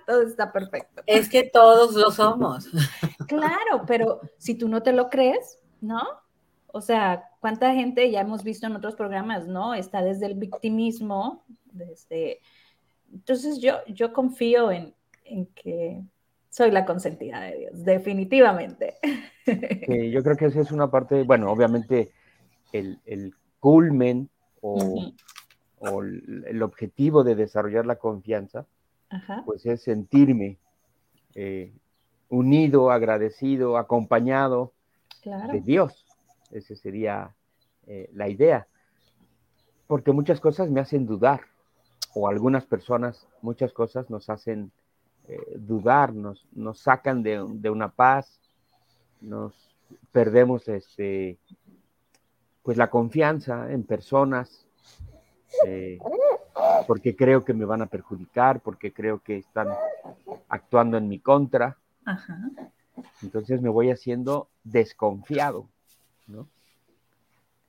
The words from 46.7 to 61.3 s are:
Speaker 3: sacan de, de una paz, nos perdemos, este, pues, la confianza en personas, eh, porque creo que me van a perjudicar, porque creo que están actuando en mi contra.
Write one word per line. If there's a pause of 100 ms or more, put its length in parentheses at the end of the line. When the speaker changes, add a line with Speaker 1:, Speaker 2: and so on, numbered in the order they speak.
Speaker 3:
sacan
de,
de
una
paz, (800)
nos (580)
perdemos,
este, (1200)
pues,
la
confianza
en
personas, (1000)
eh, (880)
porque
creo
que
me
van
a
perjudicar,
porque
creo
que
están (800)
actuando
en
mi
contra. (280)